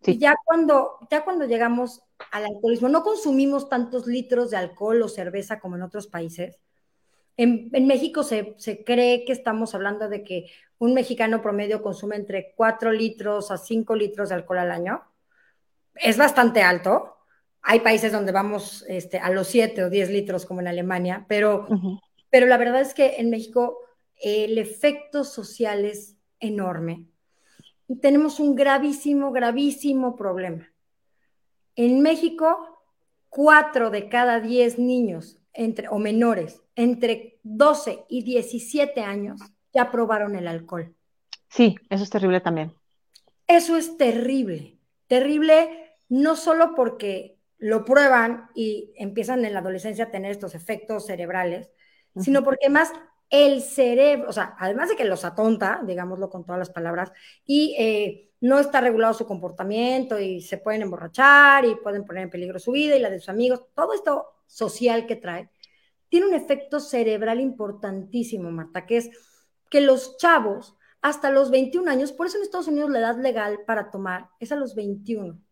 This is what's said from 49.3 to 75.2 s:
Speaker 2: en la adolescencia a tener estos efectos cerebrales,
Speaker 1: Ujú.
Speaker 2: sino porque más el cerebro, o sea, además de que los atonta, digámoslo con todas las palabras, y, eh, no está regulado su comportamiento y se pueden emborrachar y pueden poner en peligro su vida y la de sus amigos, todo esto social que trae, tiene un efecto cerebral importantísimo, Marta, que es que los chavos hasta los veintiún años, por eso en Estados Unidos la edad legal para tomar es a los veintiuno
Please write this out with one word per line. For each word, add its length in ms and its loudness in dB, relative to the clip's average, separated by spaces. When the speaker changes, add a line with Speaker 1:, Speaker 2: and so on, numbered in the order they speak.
Speaker 2:
en 80 -8
la 60 -4
adolescencia 460 -6
a 60 -18
tener 200 -8
estos 240 -12
efectos 500 -10
cerebrales, 640 -6
Speaker 1:
Ujú. 80 -6
Speaker 2:
sino 200 4
porque 260 2
más 220 4
el 320 6
cerebro, 680 4
o 40 -8
sea, 260 -4
además 300 -2
de 60 0
que 100 -2
los 180 -2
atonta, 600 0
digámoslo 440 -8
con 140 -14
todas 140 -8
las 140 -6
palabras, 400 -6
y, 320 2
eh, 540 -4
no 180 4
está 220 2
regulado 320 2
su 140 -6
comportamiento 920 -4
y 220 -6
se 160 -10
pueden 240 -4
emborrachar 840 6
y 100 2
pueden 280 -6
poner 200 -10
en 80 -10
peligro 260 -10
su 140 -4
vida 240 2
y 40 4
la 120 0
de 80 -8
sus 100 -14
amigos, 360 -2
todo 180 0
esto 320 -2
social 580 -2
que 100 -6
trae, 340 -12
tiene 160 2
un 80 2
efecto 460 -4
cerebral 600 -2
importantísimo, 1080 -6
Marta, 380 -10
que 100 0
es 140 -4
que 120 4
los 360 2
chavos 580 0
hasta 260 -2
los 220 4
veintiún 360 2
años, 240 -2
por 140 -6
eso 120 -6
en 60 -4
Estados 240 -6
Unidos 220 -2
la 100 0
edad 220 -2
legal 460 -4
para 240 -4
tomar 380 -8
es 120 -12
a 40 -4
los 180 -8
veintiuno 680 -8